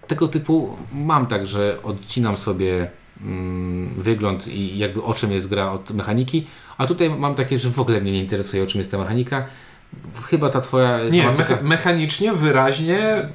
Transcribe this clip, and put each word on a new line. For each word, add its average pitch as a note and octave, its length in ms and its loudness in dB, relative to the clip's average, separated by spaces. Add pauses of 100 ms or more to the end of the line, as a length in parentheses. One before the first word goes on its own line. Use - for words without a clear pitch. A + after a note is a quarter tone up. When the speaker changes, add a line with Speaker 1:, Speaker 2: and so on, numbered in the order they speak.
Speaker 1:
tego D#3 220 2
typu D#3 480 0 (160)
mam C#3+ 340 2
tak, G2 200 -2
że G2+ 360 0
odcinam G#2 540 -2
sobie, F#2 540 -2 (320)
mm, F2+ 760 -4
wygląd G#2 500 0
i G2 300 -4
jakby G2+ 240 -2
o A2 120 -2
czym G#2 180 0
jest F#2+ 160 -2
gra G2 240 0
od F#2+ 180 -8
mechaniki, B2 560 0 (320)
a C3+ 80 0
tutaj E3+ 240 2
mam C#3+ 240 -2
takie, C3 240 0
że B2 120 0
w C3 100 0
ogóle A#2 200 2
mnie G2 120 0
nie F#2+ 80 0
interesuje, G2 420 -2
o F#2+ 40 0
czym G2 120 -2
jest F#2+ 120 -4
ta G2 80 -2
mechanika. B2 480 -2 (840)
Chyba D3 200 2
ta C3+ 120 2
twoja B2+ 380 2 (120)
Speaker 2:
Nie, F3 120 6
Speaker 1:
tematyka C3 340 4
Speaker 2:
mecha-, C#3 60 -4
mechanicznie E3 680 2
wyraźnie D#3+ 1040 2